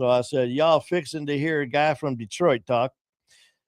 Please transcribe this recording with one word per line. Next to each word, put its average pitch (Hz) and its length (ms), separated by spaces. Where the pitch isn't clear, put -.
So 127 80
I 123 140
said, 127 280
Y'all 151 300
fixing 156 460
to 143 120
hear 151 220
a 143 60
guy 147 280
from 139 220
Detroit 120 500
talk. 123 260